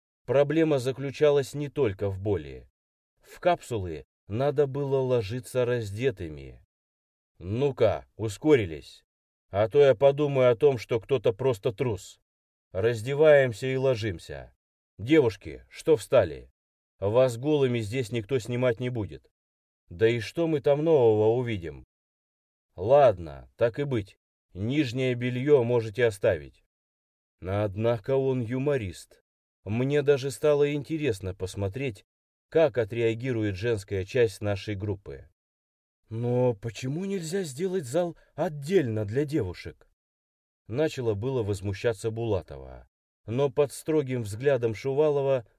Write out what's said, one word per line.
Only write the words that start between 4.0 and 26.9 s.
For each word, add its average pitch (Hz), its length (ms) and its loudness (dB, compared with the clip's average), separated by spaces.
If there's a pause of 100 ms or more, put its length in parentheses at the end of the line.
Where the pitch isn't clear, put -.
надо 135 380 0
было 135 320 -2
ложиться 127 640 -2
раздетыми. 101 1000 -4 (760)
«Ну-ка, 107 760 0
ускорились, 110 880 0 (460)
а 104 180 2
то 143 120 4
я 135 160 6
подумаю 139 560 4
о 117 40 -2
том, 135 220 4
что 113 220 -4
кто-то 104 320 0
просто 127 400 -2
трус. - 480 -6 (500)
Раздеваемся 131 960 4
и 131 80 -2
ложимся. 104 800 -4 (440)
Девушки, 107 720 2
что - 280 0
встали? 78 520 0 (520)
Вас 117 380 2
голыми 135 420 0
здесь 113 320 -6
никто 123 260 -2
снимать 123 400 -2
не 127 100 -4
будет. 98 400 -8 (600)
Да 98 200 2
и 120 120 0
что 165 260 -4
мы 156 140 0
там 147 240 2
нового 113 520 6
увидим? 85 480 -6 (920)
Ладно, 87 800 4
так 117 240 0
и - 20 -2
быть, 127 340 -4 (380)
нижнее 127 600 -2
бельё 123 480 2
можете 117 420 0
оставить». 95 580 -2 (760)